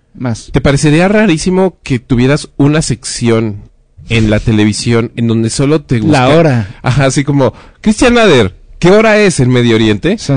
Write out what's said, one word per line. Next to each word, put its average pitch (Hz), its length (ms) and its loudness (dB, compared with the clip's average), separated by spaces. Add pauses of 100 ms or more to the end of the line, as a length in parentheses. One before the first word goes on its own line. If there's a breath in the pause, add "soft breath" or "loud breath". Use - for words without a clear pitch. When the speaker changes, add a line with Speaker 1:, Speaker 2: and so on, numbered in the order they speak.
(160)
Speaker 1:
más. 120 360 -8
Speaker 2:
¿Te 143 80 -2
parecería 151 480 0
rarísimo 185 720 0
que 127 160 -4
tuvieras 131 580 -2
una 151 260 0
sección 113 920 -4 (360)
en 110 180 0
la 107 100 0
televisión 113 800 -2
en 117 120 -2
donde 113 200 -2
solo 143 320 -2
te 127 180 -4
gusta? 131 300 0
Speaker 1:
La 151 80 2
hora. 127 320 0 (140)
Speaker 2:
Ajá, 135 240 0
así 135 180 -2
como, 139 300 0 (260 loud breath)
Cristian 240 320 0
Nader, 160 420 2 (240)
¿qué 170 120 2
hora 214 260 4
es 202 240 0
en 123 80 2
Medio 120 280 2
Oriente? 113 420 0
Speaker 1:
Sí, - 180 -4